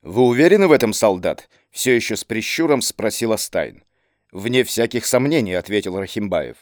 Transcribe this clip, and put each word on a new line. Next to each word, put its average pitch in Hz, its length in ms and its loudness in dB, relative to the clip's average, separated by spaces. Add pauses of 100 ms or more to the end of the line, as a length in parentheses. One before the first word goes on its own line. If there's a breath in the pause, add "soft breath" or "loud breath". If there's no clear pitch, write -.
"Вы 95 220 0
уверены 170 460 4
в 156 40 6
этом, 117 220 2
солдат?" 90 560 -2 (200)
все - 220 0
еще 113 240 0
с - 80 -10
прищуром 135 560 -2
спросила 110 560 -4
Стайн. - 480 -6 (480)
"Вне 120 320 0
всяких 117 400 -2
сомнений", 127 480 0
ответил 95 460 -2
Рахимбаев. 92 640 -4